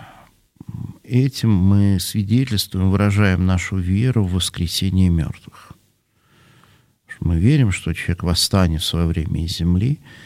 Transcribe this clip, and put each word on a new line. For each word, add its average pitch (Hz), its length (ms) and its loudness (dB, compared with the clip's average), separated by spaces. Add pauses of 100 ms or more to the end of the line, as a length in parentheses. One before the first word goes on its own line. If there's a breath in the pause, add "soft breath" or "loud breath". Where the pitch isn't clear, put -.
(1040 loud breath)
Этим 127 460 0
мы 101 500 4
свидетельствуем, 104 920 -2
выражаем 98 540 2
нашу 92 320 0
веру 101 480 0
в 90 80 -2
воскресение 90 800 0
мертвых. - 640 -4 (1500 soft breath)
Мы 85 160 0
верим, 117 340 2
что 87 220 -4
человек - 300 -6
восстанет 87 580 0
в - 60 -6
свое 85 200 -2
время 82 380 -2
из 85 140 -6
земли. 110 400 0 (280 loud breath)